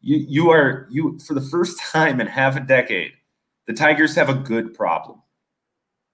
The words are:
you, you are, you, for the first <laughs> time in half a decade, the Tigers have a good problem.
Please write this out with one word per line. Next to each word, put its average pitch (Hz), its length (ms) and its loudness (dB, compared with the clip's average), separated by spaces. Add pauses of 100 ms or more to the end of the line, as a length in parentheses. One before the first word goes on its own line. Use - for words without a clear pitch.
you, 151 160 0
you 151 320 2
are, 147 400 4
you, 143 380 -4
for 156 80 -6
the 135 60 -4
first 170 380 -4
<laughs> - 120 -10
time 156 280 2
in 110 80 -2
half 135 280 0
a 143 60 -4
decade, 120 500 0 (560)
the - 60 -6
Tigers 151 420 2
have 147 140 2
a 131 40 2
good 113 400 -4
problem. - 480 -6 (920)